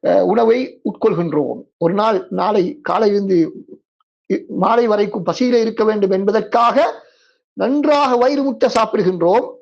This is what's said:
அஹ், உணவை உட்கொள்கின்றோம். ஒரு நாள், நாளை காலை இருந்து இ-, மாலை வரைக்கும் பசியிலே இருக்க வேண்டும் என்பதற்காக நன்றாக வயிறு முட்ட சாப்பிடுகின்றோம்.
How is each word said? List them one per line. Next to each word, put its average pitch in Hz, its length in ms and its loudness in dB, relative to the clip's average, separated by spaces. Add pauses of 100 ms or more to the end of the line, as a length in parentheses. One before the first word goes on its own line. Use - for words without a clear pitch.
அஹ், 185 140 4
உணவை 226 600 0
உட்கொள்கின்றோம். 151 800 -2 (140)
ஒரு 170 180 0
நாள், 208 360 0
நாளை 185 500 -2
காலை 208 300 0
இருந்து 190 420 0 (800)
இ-, - 120 -6
மாலை 220 400 0
வரைக்கும் 208 360 -2
பசியிலே 233 380 0
இருக்க 220 240 -2
வேண்டும் 214 260 0
என்பதற்காக 214 920 0 (500)
நன்றாக 285 640 0
வயிறு 269 260 2
முட்ட 269 240 -2
சாப்பிடுகின்றோம். 208 840 0 (120)